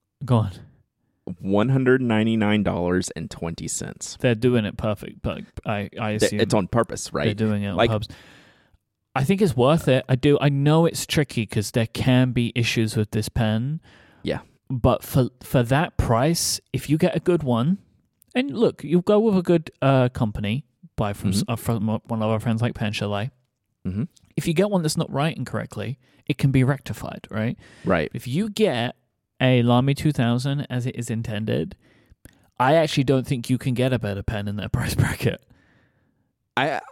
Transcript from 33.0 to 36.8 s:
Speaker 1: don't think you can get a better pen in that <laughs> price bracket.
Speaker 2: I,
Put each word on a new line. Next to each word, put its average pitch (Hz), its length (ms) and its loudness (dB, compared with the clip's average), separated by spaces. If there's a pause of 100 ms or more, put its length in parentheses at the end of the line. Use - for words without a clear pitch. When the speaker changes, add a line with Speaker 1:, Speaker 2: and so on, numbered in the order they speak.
Speaker 1:
don't 131 240 2
think 123 220 -4
you 127 80 2
can 127 180 -2
get 127 180 0
a 117 60 2
better 101 240 -6
pen 104 240 -6
in 101 80 -6
that 104 160 -8
<laughs> - 60 0
price - 180 -4
bracket. - 460 0 (1160)
Speaker 2:
I, 135 220 0 (120)